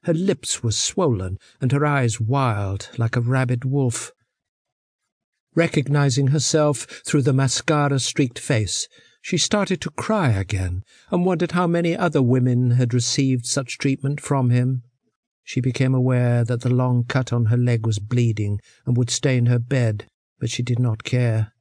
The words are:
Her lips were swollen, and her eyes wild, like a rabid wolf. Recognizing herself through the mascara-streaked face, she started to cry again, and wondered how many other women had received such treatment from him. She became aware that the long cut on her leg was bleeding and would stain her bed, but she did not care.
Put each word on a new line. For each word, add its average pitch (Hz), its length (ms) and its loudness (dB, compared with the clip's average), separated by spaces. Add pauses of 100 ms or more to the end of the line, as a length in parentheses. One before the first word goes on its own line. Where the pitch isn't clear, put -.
Her 170 100 0
lips 180 500 -2
were 113 80 0
swollen, 101 680 -2 (220)
and 131 140 0
her 143 120 2
eyes 131 360 0
wild, 107 760 -2
like 117 200 -2
a 120 40 0
rabid 127 440 0
wolf. 131 460 -2 (1400)
Recognizing 143 760 2
herself 147 600 0 (180)
through 147 180 2
the 135 100 2
mascara-streaked 139 1040 0
face, - 480 -2 (340)
she - 160 -4
started 196 440 0
to 156 80 -6
cry 202 400 0
again, 95 540 -2 (280)
and 180 140 0
wondered 175 260 0
how 175 160 0
many 170 280 2
other 160 260 0
women 123 500 4
had 120 220 2
received 123 520 0
such - 320 -6
treatment 139 440 -2
from 131 280 0
him. 123 340 0 (600)
She - 160 -4
became 131 340 0
aware 123 520 2
that 120 160 -4
the 127 120 0
long 123 300 2
cut 127 300 -2
on 120 140 2
her 120 100 4
leg 120 280 2
was 107 140 0
bleeding 107 640 0 (240)
and 123 100 2
would 120 140 0
stain 127 380 2
her 123 120 4
bed, 117 480 -2 (320)
but 123 100 -4
she - 140 -4
did 120 160 0
not 117 240 0
care. 117 580 0